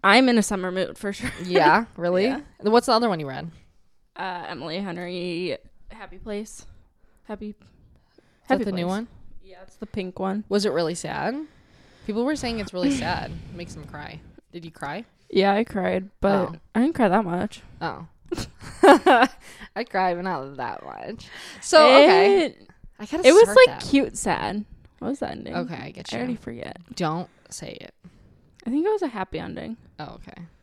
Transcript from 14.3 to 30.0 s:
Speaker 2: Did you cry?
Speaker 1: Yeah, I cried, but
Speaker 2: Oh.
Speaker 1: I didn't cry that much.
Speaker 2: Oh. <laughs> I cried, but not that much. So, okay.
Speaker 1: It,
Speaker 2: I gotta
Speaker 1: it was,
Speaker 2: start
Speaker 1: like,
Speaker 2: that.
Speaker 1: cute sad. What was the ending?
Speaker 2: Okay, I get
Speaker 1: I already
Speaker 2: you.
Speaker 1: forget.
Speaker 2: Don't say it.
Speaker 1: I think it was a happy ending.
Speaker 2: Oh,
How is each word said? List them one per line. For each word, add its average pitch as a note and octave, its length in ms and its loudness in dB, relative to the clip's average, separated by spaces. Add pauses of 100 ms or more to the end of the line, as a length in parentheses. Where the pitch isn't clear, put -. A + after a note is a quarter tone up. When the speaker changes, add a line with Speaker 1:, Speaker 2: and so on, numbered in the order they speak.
Speaker 2:
Did E3+ 140 -16
you D#3+ 60 -14
cry? D#3+ 340 -12 (240)
Speaker 1:
Yeah, G3 240 2
I G#3+ 100 0
cried, F#3 460 -4 (120)
but G3 280 2
Speaker 2:
Oh. E3 60 -12 (180)
Speaker 1:
I A3 80 0
didn't D#4+ 140 0
cry A3+ 140 4
that G#3 140 4
much. F3+ 380 -6 (200)
Speaker 2:
Oh. D#3 260 -10 (240)
<laughs> F4 60 -6 (460)
I - 1040 4
cried, F#3 280 0
but F3 80 -8
not C#3 340 -8
that A#2+ 260 -8
much. C2 440 -14 (340)
So, D#4 240 8
okay. F4+ 640 8
Speaker 1:
It, - 200 -14 (320)
Speaker 2:
I G#3 60 -14
gotta D#4+ 220 2
Speaker 1:
it C4+ 60 10
was, G#4+ 100 10
Speaker 2:
start G#4+ 140 6 (100)
Speaker 1:
like, - 120 -4
Speaker 2:
that. - 100 -10
Speaker 1:
cute - 280 2
sad. G3 480 -4 (340)
What G#3 100 -8
was C#4 100 -6
the - 100 -8
ending? - 260 -12
Speaker 2:
Okay, F3 200 -6
I - 160 -14
get - 220 -14
Speaker 1:
I A#3 40 -8
already B3 160 -6
Speaker 2:
you. A3 60 -8
Speaker 1:
forget. - 380 -14 (180)
Speaker 2:
Don't E3+ 340 -4 (200)
say - 300 -14
it. - 140 -20 (720)
Speaker 1:
I A3+ 60 -6
think D4+ 140 -2
it G#4+ 60 0
was G#4 100 -2
a E4 60 -4
happy G3 320 -8
ending. - 380 -12 (220)
Speaker 2:
Oh, - 160 -14